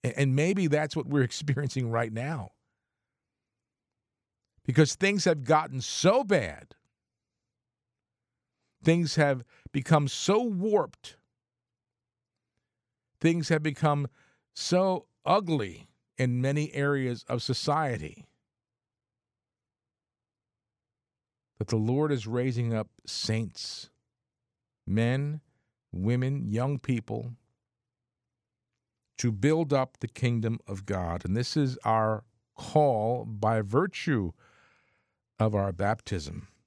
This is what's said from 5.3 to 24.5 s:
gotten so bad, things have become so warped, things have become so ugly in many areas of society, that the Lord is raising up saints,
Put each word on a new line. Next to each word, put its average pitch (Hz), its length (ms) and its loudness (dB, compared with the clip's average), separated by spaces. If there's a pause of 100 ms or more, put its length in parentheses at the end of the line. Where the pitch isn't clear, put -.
gotten 151 380 2
so 233 420 2
bad, 127 500 -2 (2000)
things 165 340 4
have 139 280 2 (280)
become 143 360 4
so 208 340 2
warped, 202 760 -2 (2000)
things 165 300 2
have 156 120 2
become 147 460 0 (460)
so 185 500 0 (220)
ugly 160 600 0 (300)
in 123 240 0
many 143 320 -2
areas 139 560 -2
of 123 140 -2
society, 127 840 -2 (3250)
that 107 100 -6
the 113 80 0
Lord 131 340 2
is 120 160 -2
raising 120 460 -2
up 110 160 -2 (160)
saints, - 840 -6 (960)